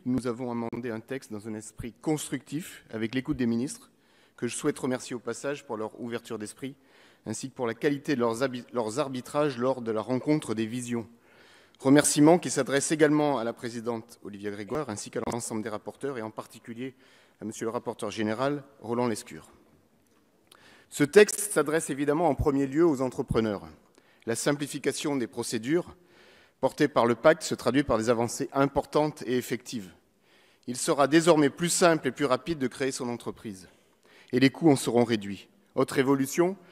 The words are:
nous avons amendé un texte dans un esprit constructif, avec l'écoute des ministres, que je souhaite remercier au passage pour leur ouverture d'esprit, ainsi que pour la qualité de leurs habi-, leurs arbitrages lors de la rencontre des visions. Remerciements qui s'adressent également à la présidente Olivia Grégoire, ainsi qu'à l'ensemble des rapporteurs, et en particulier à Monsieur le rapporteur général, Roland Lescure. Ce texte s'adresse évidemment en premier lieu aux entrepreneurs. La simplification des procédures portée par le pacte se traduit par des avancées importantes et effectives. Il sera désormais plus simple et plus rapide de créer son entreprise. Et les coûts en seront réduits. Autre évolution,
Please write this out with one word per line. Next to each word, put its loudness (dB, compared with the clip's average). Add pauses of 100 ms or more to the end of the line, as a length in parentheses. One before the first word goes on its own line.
nous -2
avons -6
amendé -6
un -6
texte -10
dans -10
un -8
esprit -12
constructif, -6
avec -4
l'écoute -4
des 0
ministres, -2 (480)
que -4
je -6
souhaite -2
remercier -4
au -6
passage -8
pour -8
leur -8
ouverture -8
d'esprit, -10 (520)
ainsi -8
que -20
pour -4
la -2
qualité 0
de 0
leurs 2
habi-, -2
leurs -2
arbitrages -2
lors 0
de -2
la -2
rencontre -2
des -2
visions. -6 (720)
Remerciements 6
qui -8
s'adressent 0
également 2
à -4
la -4
présidente -8
Olivia -10
Grégoire, -6
ainsi -8
qu'à -6 (100)
l'ensemble -4
des -6
rapporteurs, -8
et -8
en -8
particulier -14 (480)
à -8
Monsieur -8
le -4
rapporteur -6
général, -2 (160)
Roland -2
Lescure. -8 (1400)
Ce 0
texte 6
s'adresse 0
évidemment 2
en 2
premier 2
lieu 4
aux 4
entrepreneurs. -2 (600)
La -2
simplification -2
des -2
procédures -4 (640)
portée 2
par 4
le 4
pacte 6
se -4
traduit 2
par 0
des 0
avancées 0
importantes 0
et 0
effectives. -6 (800)
Il -6
sera 4
désormais 6
plus -2
simple 4
et -2
plus -2
rapide 0
de 0
créer -4
son -6
entreprise. -10 (600)
Et 2
les 8
coûts 4
en 6
seront 2
réduits. -4 (260)
Autre 0
évolution, 2 (160)